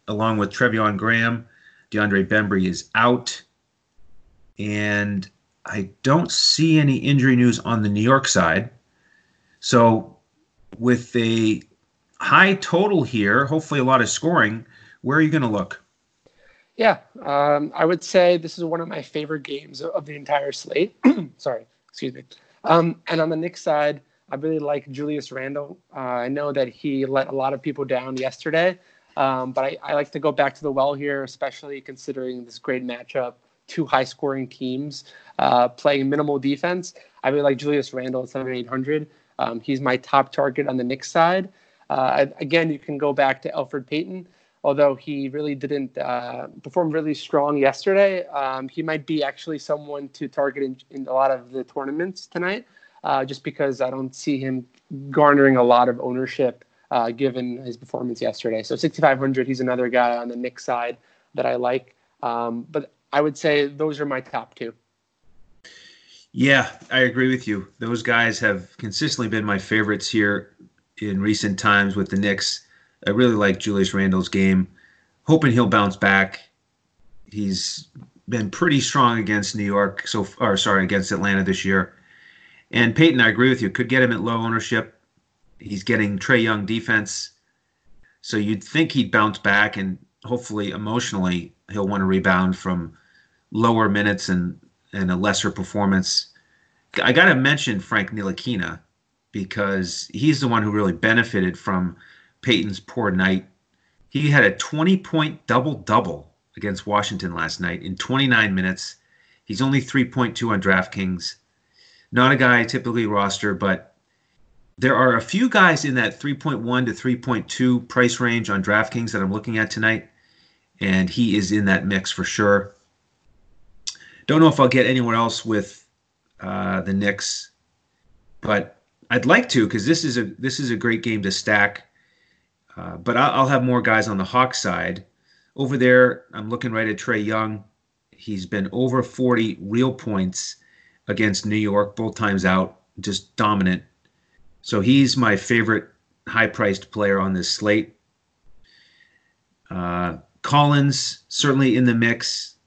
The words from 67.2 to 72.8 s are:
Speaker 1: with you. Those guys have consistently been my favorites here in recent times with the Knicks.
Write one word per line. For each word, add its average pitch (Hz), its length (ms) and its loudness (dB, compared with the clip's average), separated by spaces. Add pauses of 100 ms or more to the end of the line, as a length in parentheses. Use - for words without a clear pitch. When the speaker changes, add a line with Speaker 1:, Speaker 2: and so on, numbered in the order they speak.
Speaker 1:
with 127 180 -2
you. 98 200 -4 (120)
Those 117 240 -6
guys 117 360 0
have 98 380 -2
consistently 120 520 -4
been 107 160 -2
my 101 120 -2
favorites 104 500 -2
here 101 480 0 (460)
in 98 200 -4
recent 101 360 0
times 101 380 2
with 98 140 -2
the 95 80 -2
Knicks. 98 480 -2 (420)